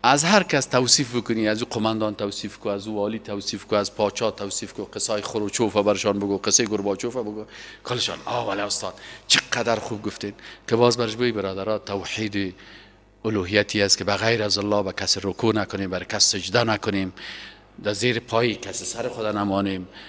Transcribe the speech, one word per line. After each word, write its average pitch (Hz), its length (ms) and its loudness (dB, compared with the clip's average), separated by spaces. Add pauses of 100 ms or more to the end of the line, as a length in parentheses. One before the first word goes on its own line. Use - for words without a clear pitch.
از 139 200 6
هر 185 200 6
کس 139 220 2
توصیف 123 500 2
بکنی، 113 320 0
از 107 160 0
او 120 60 -8
قماندان 107 460 -2
توصیف 101 420 -6
کو، 110 120 -6
از 101 180 -4
او 107 80 -6
والی 107 240 -2
توصیف 104 460 -6
کو، 110 100 0
از 101 200 0
پاچا 107 360 0
توصیف 101 420 -8
کو، 101 120 -8
قصه 104 360 -4
خروچوف 104 560 0
برشان 101 420 4
بگو، 98 180 0
قصه 110 280 6
گورباچوف 101 500 -2
بگو، 107 300 -6 (380)
کلشان: 117 420 -4
«آه، 117 240 -2
ولی 101 120 -2
استاد، 101 320 -4 (340)
چقدر - 480 2
خوب 107 260 -6
گفتین.» 104 320 -6 (340)
که 113 80 2
باز 117 220 6
برش 113 160 -2
بگوی: 120 180 0
«برادرها، 98 460 -2
توحید 101 800 -4 (680)
الوهیتی 104 560 2
است 98 160 4
که 98 60 -6
به 101 120 2
غیر 110 280 2
از 101 140 0
الله 101 260 0
به 95 80 -4
کس - 300 0
رکوع 104 340 0
نکنیم، 98 340 -4
بر 90 140 -4
کس - 280 2
سجده 98 320 0
نکنیم، 98 500 0 (680)
در 104 100 0
زیر 120 260 2
پای 113 360 0
کس - 280 -8
سر 117 260 -4
خود 117 160 -6
نمانیم، 98 600 0 (220)